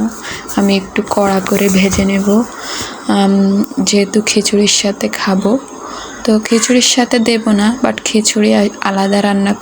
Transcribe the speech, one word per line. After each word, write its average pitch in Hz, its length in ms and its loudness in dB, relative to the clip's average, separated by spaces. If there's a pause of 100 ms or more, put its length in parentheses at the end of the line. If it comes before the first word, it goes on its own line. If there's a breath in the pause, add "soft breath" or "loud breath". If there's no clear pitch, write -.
(560 loud breath)
আমি 196 200 2
একটু 196 240 -2 (140)
কড়া 196 260 2
করে 196 280 0
ভেজে 190 360 2
নেব, 196 240 0 (800 loud breath)
আম, 196 240 2 (560)
যেহেতু 202 380 2
খিচুড়ির 202 560 0
সাথে 208 240 -4 (140)
খাবো। 196 320 0 (720 loud breath)
তো 220 80 2 (140)
খিচুড়ির 233 480 2
সাথে 247 220 2 (120)
দেব 226 160 0 (160)
না, 208 60 2 (140)
but 220 240 0
খিচুড়ি 214 500 2
আ-, 208 280 2
আলাদা 196 380 0
রান্না 202 420 0